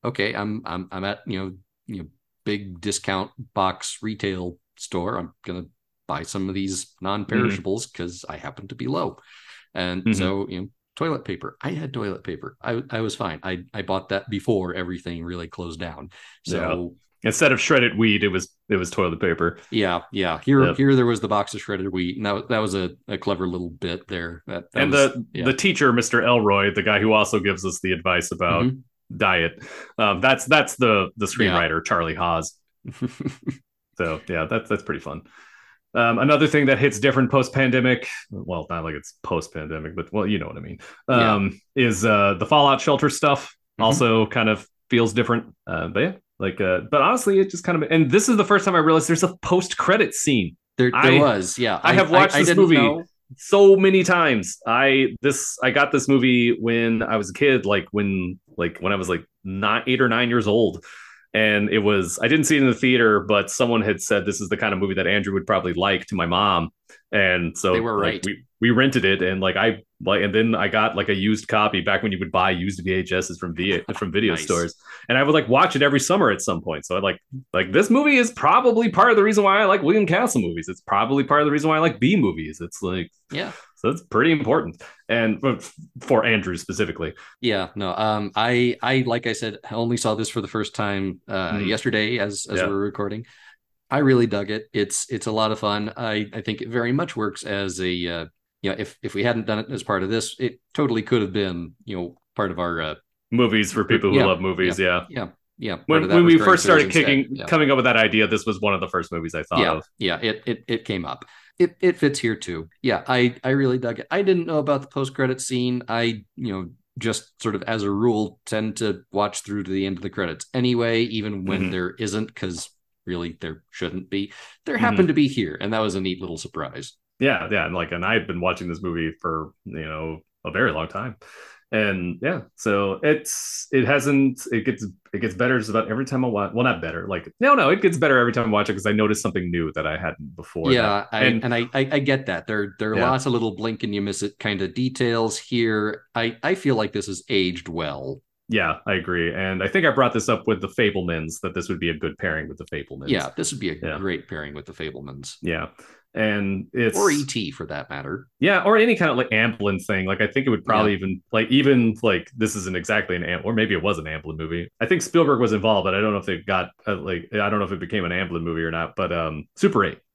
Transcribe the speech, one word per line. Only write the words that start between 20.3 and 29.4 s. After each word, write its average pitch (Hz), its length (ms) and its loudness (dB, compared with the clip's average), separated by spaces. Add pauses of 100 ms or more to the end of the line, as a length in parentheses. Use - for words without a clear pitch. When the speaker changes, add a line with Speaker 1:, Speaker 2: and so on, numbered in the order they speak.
Speaker 1:
Here, 135 220 6
Speaker 2:
Yep. - 120 0
Speaker 1:
here 139 180 4
there 123 100 4
was 117 160 0
the 107 60 -4
box 101 260 0
of 104 80 -10
shredded 98 320 -6
wheat, 90 240 -2
and 107 80 -6
that, 101 240 -4
that 117 80 0
was 107 160 -2
a, 90 220 -4 (120)
a 98 120 -6
clever 92 280 -2
little 90 220 -6
bit 87 380 -8
there. 85 400 -10
That, - 240 -12
that 127 100 -2
Speaker 2:
And 143 100 2
Speaker 1:
was, 139 220 4
Speaker 2:
the, 120 180 -8
Speaker 1:
yeah. - 140 -4
Speaker 2:
the 131 80 4
teacher, 143 400 2
Mister 117 300 2
Elroy, 101 500 4
the 104 80 -2
guy 104 180 2
who 107 140 4
also 107 260 2
gives 92 240 -2
us 92 180 -4
the 92 100 -2
advice 87 400 0
about 87 320 0
Speaker 1:
Mm-hmm. - 540 -6
Speaker 2:
diet, 90 460 0 (360)